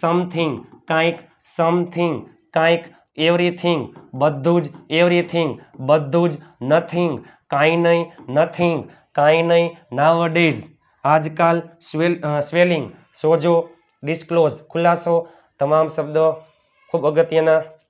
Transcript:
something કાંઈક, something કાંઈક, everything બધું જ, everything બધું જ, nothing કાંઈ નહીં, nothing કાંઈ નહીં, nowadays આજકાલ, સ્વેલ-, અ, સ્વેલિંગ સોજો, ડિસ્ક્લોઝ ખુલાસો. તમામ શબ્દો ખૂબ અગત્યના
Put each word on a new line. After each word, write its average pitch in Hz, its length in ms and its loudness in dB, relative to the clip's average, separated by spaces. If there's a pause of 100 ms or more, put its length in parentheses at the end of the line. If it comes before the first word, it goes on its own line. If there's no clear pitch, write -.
something 165 540 -2 (300)
કાંઈક, 165 300 0 (420)
something 170 600 0 (300)
કાંઈક, 165 320 2 (340)
everything 170 680 0 (280)
બધું 147 480 0
જ, 143 60 -8 (220)
everything 170 680 0 (220)
બધું 151 500 2
જ, 147 80 -10 (240)
nothing 165 560 -2 (320)
કાંઈ 151 260 2
નહીં, 170 360 0 (160)
nothing 165 560 -2 (280)
કાંઈ 156 300 2
નહીં, 170 340 0 (160)
nowadays 165 640 2 (500)
આજકાલ, 156 580 0 (180)
સ્વેલ-, 170 400 -4
અ, 147 200 -4
સ્વેલિંગ 160 520 0 (300)
સોજો, 165 460 2 (340)
ડિસ્ક્લોઝ 160 500 0 (100)
ખુલાસો. 170 680 0 (300)
તમામ 156 300 2
શબ્દો 156 440 0 (580)
ખૂબ 165 160 -2
અગત્યના 160 540 2 (300)